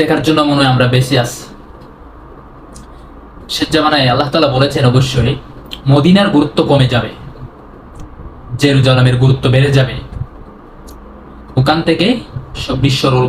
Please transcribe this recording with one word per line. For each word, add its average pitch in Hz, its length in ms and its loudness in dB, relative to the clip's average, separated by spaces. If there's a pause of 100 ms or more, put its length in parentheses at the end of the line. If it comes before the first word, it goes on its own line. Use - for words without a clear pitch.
দেখার 151 260 0
জন্য 156 120 2 (100)
মনে 143 120 0
হয় 135 120 2
আমরা 123 200 2
বেঁচে 127 300 0
আছি। - 180 -12 (2250)
শেষ 147 180 -4
জামানায় 151 400 2
আল্লাহ 139 200 -2
তাআলা 156 220 2
বলেছেন 139 360 0
অবশ্যই 131 420 0 (580)
মদিনার 180 440 4
গুরুত্ব 147 240 0 (100)
কমে - 240 4
যাবে, 110 180 -2 (1500)
জেরুজালেমের 127 640 4
গুরুত্ব 131 220 2 (100)
বেড়ে 139 240 2
যাবে, 127 160 0 (1600)
ওখান 151 200 2 (100)
থেকে 165 180 2 (560)
সব - 220 -6
বিশ্ব 131 180 0 (100)
রোল 127 160 2